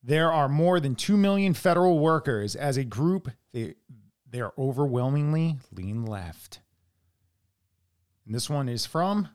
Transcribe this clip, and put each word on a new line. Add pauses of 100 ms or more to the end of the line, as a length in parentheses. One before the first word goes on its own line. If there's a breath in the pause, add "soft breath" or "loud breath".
"There
are
more
than
two
million
federal
workers.
As
a
group, (220)
they, (540)
they
are
overwhelmingly (140)
lean
left." (1700)
And
this
one
is
from